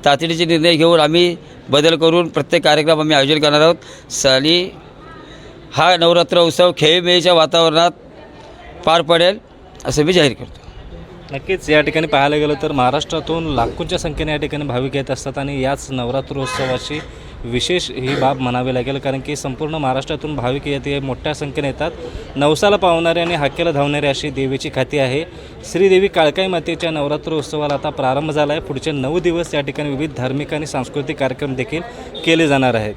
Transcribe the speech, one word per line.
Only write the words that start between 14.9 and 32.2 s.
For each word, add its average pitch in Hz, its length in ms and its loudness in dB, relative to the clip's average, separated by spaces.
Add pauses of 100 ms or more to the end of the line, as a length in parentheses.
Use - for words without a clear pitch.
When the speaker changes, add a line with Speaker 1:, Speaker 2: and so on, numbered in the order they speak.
Speaker 2:
येत 139 160 -4
असतात 131 260 -8
आणि 139 240 -6
याच 139 300 -4
नवरात्रोत्सवाची 131 1080 -4 (440)
विशेष 131 480 -2
ही 131 240 -4
बाब 135 240 0
म्हणावी 127 340 -2
लागेल, 127 240 -4
कारण 135 220 -4
की 143 160 -8
संपूर्ण 147 400 -6
महाराष्ट्रातून 147 600 -4
भाविक 135 320 -4
येथे 139 320 -4
मोठ्या 135 340 -6
संख्येने 143 340 -6
येतात. 147 240 -4 (440)
नवसाला 156 400 4
पावणारे 170 460 2
आणि 170 140 -2
हाकेला 156 360 0
धावणारे 143 360 0
अशी 139 220 -2
देवीची 135 400 -4
ख्याती 143 280 -2
आहे 139 280 0 (460)
श्रीदेवी 190 360 4
काळकाई 170 400 2
मातेच्या 170 440 -4
नवरात्रोत्सवाला 151 840 -4
आता 139 160 -4
प्रारंभ 143 420 -2
झाला 147 220 0
आहे. 160 80 -4
पुढचे 143 300 -6
नऊ 143 280 -2
दिवस 170 340 -2
या 147 80 0
ठिकाणी 147 280 -6
विविध 143 280 -4
धार्मिक 131 360 -4
आणि 156 120 -4
सांस्कृतिक 143 520 -6
कार्यक्रम 131 380 -4
देखील 131 260 -4 (440)